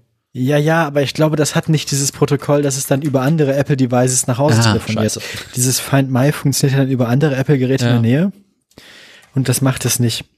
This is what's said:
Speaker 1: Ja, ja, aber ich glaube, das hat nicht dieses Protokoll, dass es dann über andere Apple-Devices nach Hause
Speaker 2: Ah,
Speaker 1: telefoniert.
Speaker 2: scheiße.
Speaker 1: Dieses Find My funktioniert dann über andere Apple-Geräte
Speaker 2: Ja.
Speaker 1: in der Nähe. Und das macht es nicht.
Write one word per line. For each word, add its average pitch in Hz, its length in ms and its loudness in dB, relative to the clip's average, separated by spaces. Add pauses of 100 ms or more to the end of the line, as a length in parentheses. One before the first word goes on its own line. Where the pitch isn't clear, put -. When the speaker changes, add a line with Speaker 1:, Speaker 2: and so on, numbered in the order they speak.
(320)
Speaker 1:
Ja, 131 260 0
ja, 160 280 2
aber 143 160 -2
ich - 100 -4
glaube, 156 220 0
das 151 220 -2
hat 165 120 -2
nicht 156 220 0
dieses 139 220 -2
Protokoll, 143 500 0
dass 139 140 -2
es 135 100 -6
dann 135 160 0
über 135 200 -2
andere 143 340 2
Apple-Devices 127 720 0
nach 120 100 -2
Hause 127 220 2
Speaker 2:
Ah, - 20 2
Speaker 1:
telefoniert. 107 500 0
Speaker 2:
scheiße. - 80 -8 (360)
Speaker 1:
Dieses 127 240 0
Find 135 300 0
My 131 200 2
funktioniert 139 500 0
dann 131 80 0
über 123 200 0
andere 139 260 2
Apple-Geräte 131 520 0
Speaker 2:
Ja. 120 100 2
Speaker 1:
in 117 60 2
der 113 80 2
Nähe. 170 220 2 (1000)
Und 131 140 0
das 123 120 -2
macht 131 240 -2
es 120 140 -2
nicht. 120 260 -2 (140)